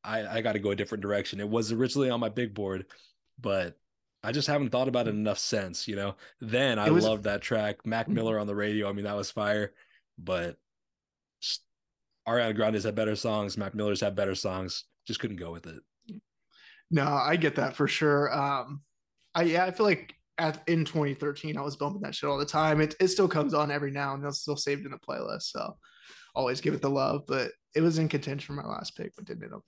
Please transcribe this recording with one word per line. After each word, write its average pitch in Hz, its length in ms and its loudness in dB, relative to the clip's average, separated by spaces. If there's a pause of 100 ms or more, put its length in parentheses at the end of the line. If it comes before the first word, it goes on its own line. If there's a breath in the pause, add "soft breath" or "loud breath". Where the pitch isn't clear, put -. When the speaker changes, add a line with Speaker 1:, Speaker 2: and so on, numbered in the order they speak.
Speaker 1:
"I, 107 240 -2 (120)
I - 20 0
gotta 110 180 0
go 101 120 2
a 98 60 2
different 101 260 -4
direction." 101 380 -2
It 104 100 -4
was 110 200 2
originally 127 380 2
on 120 120 0
my 113 100 0
big 110 240 -4
board, 95 320 -4 (520 loud breath)
but 98 380 -2 (460)
I 107 100 -4
just 143 160 -2
haven't 143 220 0
thought 131 180 2
about 123 180 2
it 110 80 0
enough 107 240 0
since, 95 480 -2
you 104 100 -4
know? 98 180 -2 (260 loud breath)
Then 117 380 2
I 104 80 4
Speaker 2:
It 110 60 8
was 165 120 6
Speaker 1:
loved 110 200 2
that 101 180 -2
track. 107 420 -2
Mac 113 220 -2
Speaker 2:
Mm-hmm. 104 80 0
Speaker 1:
Miller 113 240 0
on 104 80 -2
the 101 80 -4
radio, 104 340 0
I 101 40 -2
mean, 101 120 -6
that 104 120 -4
was 101 140 -4
fire, 104 420 0 (460 soft breath)
but 87 380 -4 (840)
just - 220 -6 (640)
Ariana 117 280 2
Grande's 107 280 2
had 107 100 -2
better 107 220 0
songs. 104 420 -2
Mac 98 160 -6
Miller's 104 260 0
had 101 160 0
better 95 180 0
songs. 92 500 -4 (220)
Just - 140 -6
couldn't 104 180 -4
go 85 140 -10
with 85 140 -14
it. 82 140 -16 (1080 loud breath)
Speaker 2:
No, 147 160 4
I 143 300 2
get 160 200 2
that - 200 0
for 147 120 4
sure. 143 480 4
Um, 139 460 -2 (520)
I, 170 100 4
yeah, 170 200 4
I 185 60 0
feel 208 160 2
like - 280 2 (240)
at, 156 300 0
in 165 160 4
twenty 143 300 0
thirteen, 147 420 -4
I 139 60 -4
was 143 140 -6
bumping - 260 -4
that 139 120 -6
shit - 140 -4
all 143 100 0
the 143 60 -2
time. 156 360 4
It, 151 180 4
it 185 100 6
still 185 200 4
comes 147 260 2
on 151 160 2
every 143 220 -2
now 139 220 -2
and 139 100 -6
then, 143 80 -4
still 143 240 -4
saved 139 280 -2
in 139 60 -10
the 139 80 -12
playlist. - 440 -6 (100)
So - 240 -6 (580 loud breath)
always 131 260 0
give 151 140 2
it 139 80 -4
the 139 80 2
love, 139 380 2
but 131 240 0 (220)
it 147 60 4
was 160 180 6
in 160 100 4
contention 143 480 -4
for 143 40 -6
my - 80 -8
last - 280 -8
pick, - 180 -10
but - 100 -18
didn't - 200 -12
end - 100 -12
up 52 140 -14